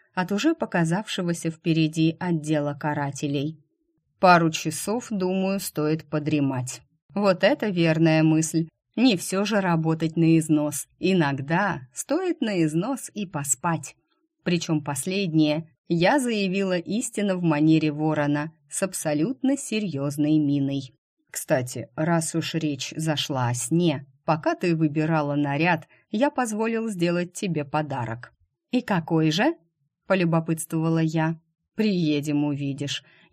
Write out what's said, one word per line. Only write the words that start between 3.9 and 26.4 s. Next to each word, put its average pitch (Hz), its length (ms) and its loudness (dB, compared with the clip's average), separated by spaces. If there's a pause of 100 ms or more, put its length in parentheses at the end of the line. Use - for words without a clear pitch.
"Пару 170 300 8
часов, 165 600 -4
думаю, 190 500 0
стоит 156 460 -2
подремать". 139 760 -2 (320)
Вот 196 300 2
это 233 240 2
верная 160 560 4
мысль. 160 440 2 (280)
Не 226 220 4
всё 190 280 -2
же 208 140 0
работать 160 560 0
на 165 220 6
износ. 151 500 0 (120)
Иногда 160 840 0 (120)
стоит 339 480 -2
на 202 220 0
износ 170 500 -2
и 208 120 -6
поспать. 156 680 -4 (480)
Причём 165 400 -2
последнее 156 840 0 (180)
я 180 320 2
заявила 196 580 0
истинно 202 580 -2
в 180 80 -4
манере 156 480 4
Ворона, 151 600 -2 (160)
с - 140 -6
абсолютно 190 720 -2
серьёзной 151 840 -2
миной. 139 540 0 (360)
"Кстати, 127 640 -4
раз 160 400 0
уж 160 180 -4
речь 151 420 -4
зашла 143 540 -2
о 123 40 0
сне, 165 520 0 (180)
пока 160 320 0
ты 175 200 0
выбирала 156 600 0
наряд, 156 520 0 (220)
я 269 220 0
позволил 226 580 -2